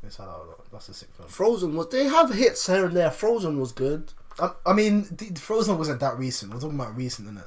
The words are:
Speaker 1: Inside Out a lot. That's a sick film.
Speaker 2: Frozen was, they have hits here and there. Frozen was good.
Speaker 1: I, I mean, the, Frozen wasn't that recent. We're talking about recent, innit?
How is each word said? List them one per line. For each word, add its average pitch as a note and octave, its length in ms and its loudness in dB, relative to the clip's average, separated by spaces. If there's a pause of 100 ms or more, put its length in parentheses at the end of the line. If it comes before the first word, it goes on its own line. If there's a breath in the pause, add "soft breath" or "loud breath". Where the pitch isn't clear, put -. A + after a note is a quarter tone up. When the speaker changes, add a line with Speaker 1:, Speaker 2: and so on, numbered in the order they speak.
Speaker 1:
Inside G2+ 220 -14
Out F2 200 -14
a E2 40 -18
lot. - 220 -20
That's G#2+ 180 -16
a G2 40 -18
sick - 240 -18
film. - 120 -18
Speaker 2:
Frozen F3+ 460 2
was, E3 140 -4
they C4 160 2
have D4+ 260 6
hits A3+ 360 4
here F#3+ 180 4
and F3 100 0
there. E3+ 140 6
Frozen G3 500 0
was B2+ 120 -4
good. C#3+ 420 -2 (240)
Speaker 1:
I, F3 140 0 (160)
I F#3 60 6
mean, G#3 360 4
the, F#3 300 -10
Frozen G#3+ 400 2
wasn't D3 220 -2
that B2+ 180 0
recent. A#2+ 340 -6
We're - 60 -8
talking D3 200 -4
about A2+ 160 -6
recent, A#2+ 320 -6
innit? G2+ 200 -14